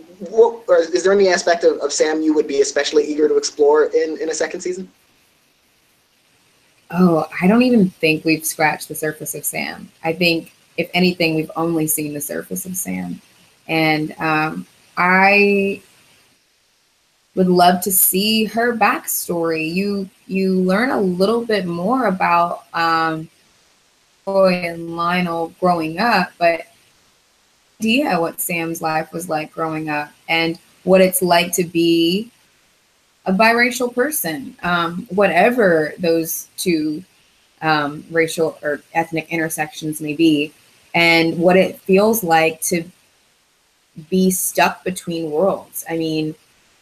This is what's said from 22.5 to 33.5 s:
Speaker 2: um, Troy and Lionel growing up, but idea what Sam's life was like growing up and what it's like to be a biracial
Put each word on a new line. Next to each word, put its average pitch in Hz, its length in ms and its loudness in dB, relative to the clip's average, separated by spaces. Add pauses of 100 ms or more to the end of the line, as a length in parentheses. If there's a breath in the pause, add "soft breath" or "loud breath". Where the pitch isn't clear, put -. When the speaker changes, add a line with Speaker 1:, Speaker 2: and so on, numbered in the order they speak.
Speaker 2:
um, 165 540 -2 (960)
Troy 190 300 4
and 170 420 -6
Lionel 170 640 -2
growing 170 400 0
up, 214 380 0
but 170 300 0 (1120)
idea 220 420 0
what - 180 -4
Sam's 165 420 -6
life 160 300 -4
was 175 160 -10
like 156 240 -4
growing 156 380 -6
up 147 220 -6 (180)
and 165 280 0 (260)
what 185 180 6
it's 185 200 2
like 175 320 2
to 180 120 -2
be 170 640 0 (920)
a 190 80 0
biracial 240 600 2